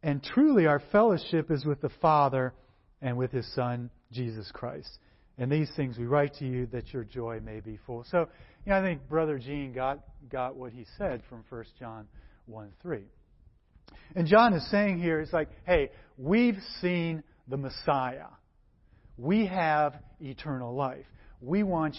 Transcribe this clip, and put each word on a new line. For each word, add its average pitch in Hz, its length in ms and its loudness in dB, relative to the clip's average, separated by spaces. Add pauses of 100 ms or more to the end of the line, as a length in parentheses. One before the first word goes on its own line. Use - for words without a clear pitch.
And 143 180 -2
truly 262 440 6
our 143 160 4 (100)
fellowship 180 580 4
is 147 160 0
with 147 160 0
the 147 100 -2 (100)
Father 139 520 4 (480)
and 123 160 -2
with 127 140 -2
his 127 220 -4
Son, 123 360 -2 (220)
Jesus 113 400 -6
Christ. - 460 -12 (400)
And 127 120 -2
these 151 280 0
things 127 200 -4
we 120 80 -6
write 143 300 2
to 143 100 -8
you, 127 280 -4
that 120 200 -10
your 123 120 -6
joy 117 340 -8
may 110 220 -12
be 107 240 -12
full." 120 180 -10
So, 170 240 0 (380)
you 196 80 -2
know, 196 60 4
I - 20 0
think 156 260 -4
Brother 151 320 0
Gene 135 320 -8
got, 131 280 -4 (300)
got 131 280 -6
what 127 160 -12
he 120 120 -18 (120)
said 147 320 -4
from 113 200 -18
First 113 300 -14
John 113 260 -14 (400)
one 107 360 -16
three. 131 240 -8 (1080)
And 170 120 0
John 214 260 8
is - 160 -2
saying 202 300 2
here, 165 200 2
it's 160 140 -6
like, 156 160 0 (160)
"Hey, 160 260 2 (260)
we've 208 400 4 (240)
seen 165 420 -2 (240)
the 131 100 -4
Messiah. 135 680 -2 (880)
We 190 300 2
have 151 480 2 (240)
eternal 131 560 -8
life. 131 300 -4 (360)
We 170 220 0
want 160 360 0